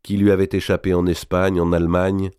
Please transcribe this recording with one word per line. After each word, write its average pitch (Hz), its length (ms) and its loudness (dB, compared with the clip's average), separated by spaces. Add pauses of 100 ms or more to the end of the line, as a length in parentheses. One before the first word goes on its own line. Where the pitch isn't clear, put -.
qui 101 140 -4
lui 101 140 4
avait 95 200 2
échappé 92 420 -2
en 87 140 2
Espagne, 92 520 -2
en 85 120 0
Allemagne, 90 680 0